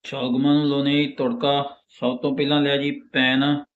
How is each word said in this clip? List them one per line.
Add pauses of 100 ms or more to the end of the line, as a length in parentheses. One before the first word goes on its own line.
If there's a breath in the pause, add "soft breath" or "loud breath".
ਸ਼ਲਗਮਾਂ
ਨੂੰ
ਲਾਉਣੇ
ਜੀ
ਤੜਕਾ। (280)
ਸਭ
ਤੋਂ
ਪਹਿਲਾਂ
ਲਿਆ
ਜੀ (220)
ਪੈਨ (120)